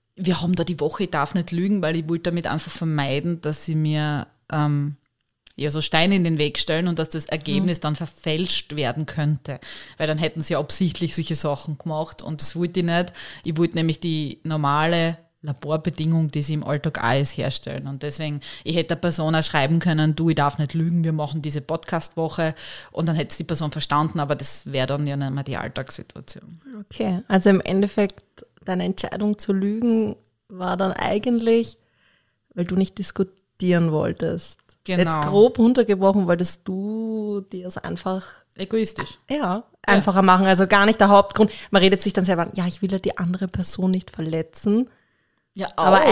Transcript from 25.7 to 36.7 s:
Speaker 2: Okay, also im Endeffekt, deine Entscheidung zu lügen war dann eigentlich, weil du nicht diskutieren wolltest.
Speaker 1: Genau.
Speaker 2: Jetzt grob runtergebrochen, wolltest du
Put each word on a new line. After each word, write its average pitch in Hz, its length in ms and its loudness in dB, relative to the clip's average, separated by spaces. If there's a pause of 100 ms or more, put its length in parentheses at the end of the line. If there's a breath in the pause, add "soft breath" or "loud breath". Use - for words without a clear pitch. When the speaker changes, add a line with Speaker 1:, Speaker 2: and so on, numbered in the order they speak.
Speaker 2:
Okay, 196 480 -4
also 190 200 4
im 196 140 6
Endeffekt, 196 600 -2 (400)
deine 185 200 -4
Entscheidung 208 540 -2
zu - 160 -2
lügen 214 640 0 (320)
war 185 280 -6
dann 190 160 0
eigentlich, 226 840 0 (760)
weil 175 100 -2
du 185 100 -4
nicht 190 240 0
diskutieren 180 920 0
wolltest. 165 680 -2 (240)
Speaker 1:
Genau. 180 200 0
Speaker 2:
Jetzt 160 260 0
grob 208 300 6
runtergebrochen, 208 680 4
wolltest 175 400 0
du 208 760 -4 (100)